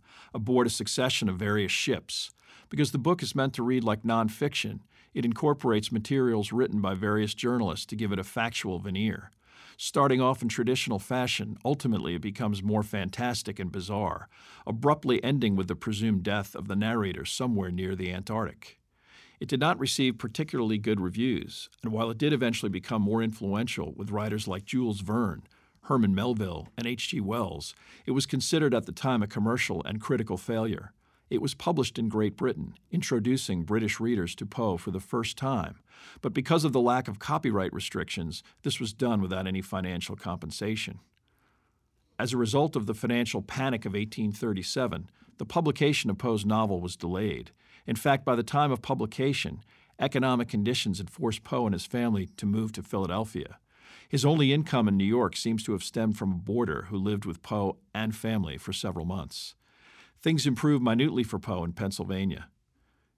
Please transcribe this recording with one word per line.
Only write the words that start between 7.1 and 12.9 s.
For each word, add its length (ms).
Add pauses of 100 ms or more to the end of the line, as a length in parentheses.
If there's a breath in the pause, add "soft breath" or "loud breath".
journalists 500
to 120
give 160
it 60
a 60
factual 540
veneer. 520 (460 loud breath)
Starting 460
off 180
in 80
traditional 500
fashion, 680
ultimately 480
it 80
becomes 400
more 200
fantastic 760